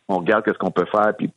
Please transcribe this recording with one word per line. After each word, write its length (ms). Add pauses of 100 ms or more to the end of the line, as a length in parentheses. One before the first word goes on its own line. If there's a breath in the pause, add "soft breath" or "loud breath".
on 120
regarde 260
qu'est-ce 120
qu'on 140
peut 180
faire, 280
puis 200